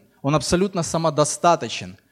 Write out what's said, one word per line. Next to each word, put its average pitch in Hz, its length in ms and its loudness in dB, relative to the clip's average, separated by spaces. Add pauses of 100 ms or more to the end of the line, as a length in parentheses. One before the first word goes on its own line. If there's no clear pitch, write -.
(220)
Он 147 140 0
абсолютно 180 480 0
самодостаточен. 147 1120 0 (140)